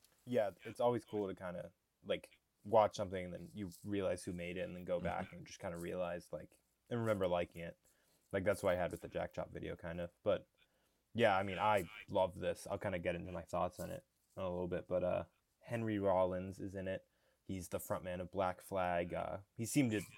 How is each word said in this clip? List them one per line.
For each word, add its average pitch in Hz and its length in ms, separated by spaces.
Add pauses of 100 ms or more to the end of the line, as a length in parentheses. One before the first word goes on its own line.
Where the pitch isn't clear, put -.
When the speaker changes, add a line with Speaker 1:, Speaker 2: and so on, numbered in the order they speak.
(260)
Speaker 1:
Yeah, 113 260 (120)
it's 110 160
always 120 240
cool 104 240
to 95 80
kinda, 90 380 (320)
like, 92 240 (340)
watch 104 320
something 92 300
and 87 80
then 87 200
you 98 180 (120)
realize 95 400
who 98 80
made 87 240
it 92 60
and 90 120
then 90 120
go 90 120
Speaker 2:
Mm-hmm. 85 80
Speaker 1:
back 87 280
and 87 120
just - 140
kinda 90 180
realize, 87 540
like, 76 180 (400)
and 123 120
remember 104 260
liking 87 360
it. 85 140 (540)
Like, 98 140
that's 101 180
what 92 100
I 90 40
had 85 140
with 82 100
the 82 80
Jack 87 240
Chop - 180
video, 87 240
kind 85 240
of. 85 120 (120)
But, 101 240 (640)
yeah, 107 240
I 95 60
mean, 95 160
I 98 300 (180)
love 92 320
this. 87 320
I'll 98 60
kinda 95 220
get 87 160
into 87 180
my 85 80
thoughts 87 400
on 87 100
it 87 140 (320)
in 95 60
a 90 60
little 90 200
bit, 87 180
but, 90 160
uh, 90 220 (340)
Henry 113 400
Rollins 92 600
is 98 160
in 92 120
it. - 180 (420)
He's 95 200
the 95 120
frontman 90 420
of 90 100
Black 92 300
Flag. 90 520
Uh, 85 260 (180)
he 113 80
seemed 127 260
to, 107 100 (160)